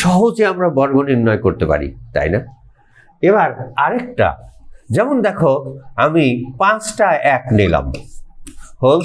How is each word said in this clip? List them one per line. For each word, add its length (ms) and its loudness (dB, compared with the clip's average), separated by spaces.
সহজে 400 2
আমরা 140 0
বর্গ 200 2
নির্ণয় 360 2
করতে 260 0
পারি, 160 0
তাই 200 0
না? 60 0
এবার 260 4
আরেকটা, 440 -2
যেমন 200 0
দেখো 240 0
আমি 200 2
পাঁচটা 460 0
এক 80 -4
নিলাম, 280 2
হোল 240 4